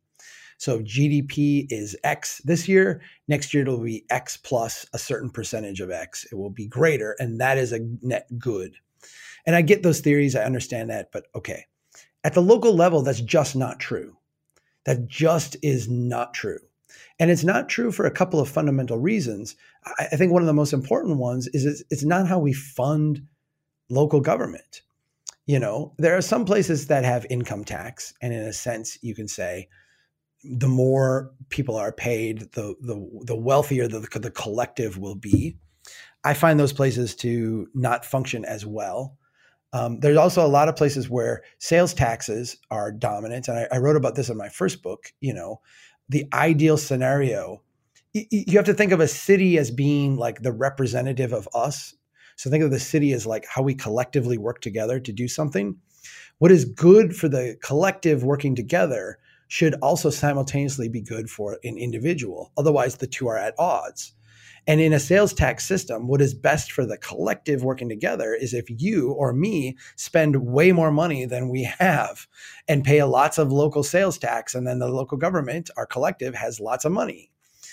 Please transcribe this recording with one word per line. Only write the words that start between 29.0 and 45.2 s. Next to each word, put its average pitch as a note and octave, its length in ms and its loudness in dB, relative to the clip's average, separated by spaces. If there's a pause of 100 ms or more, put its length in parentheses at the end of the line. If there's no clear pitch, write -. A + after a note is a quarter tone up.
you A2+ 120 -8
can G#2+ 140 -10
say F2+ 400 -8 (800)
the B2+ 220 -2
more C3 640 2 (160)
people B2 260 -4
are G#2+ 160 -4
paid, A2+ 600 -6
the, G#2 300 -8
the, G#2 420 -12
the A#2+ 120 -6
wealthier B2+ 520 2
the, A2 120 -8
the A2 300 -10
collective A2 680 -6
will G2 160 -10
be. G#2 420 0 (680)
I C#3+ 120 2
find D#3 260 4
those C#3 140 2
places B2 420 0
to A2+ 580 -2
not B2 300 0
function B2 400 -4
as G#2 220 -8
well. G#2+ 500 -8 (560)
Um, A#2+ 280 -4
there's D3 180 6
also F3+ 260 6
a D3+ 40 6
lot C#3+ 200 6
of D#3 80 -2
places C#3 320 0
where A#2 340 -2 (160)
sales F3 360 2
taxes A#2 640 -4 (120)
are G#2+ 220 -6
dominant. A2 560 -6
And A#2+ 100 -2
I, A#2 140 -4
I B2+ 60 0
wrote C#3+ 180 4
about B2+ 200 0
this C3 120 -2
in A2+ 80 -6
my G#2 140 -10
first - 320 -4
book, F#3 380 -12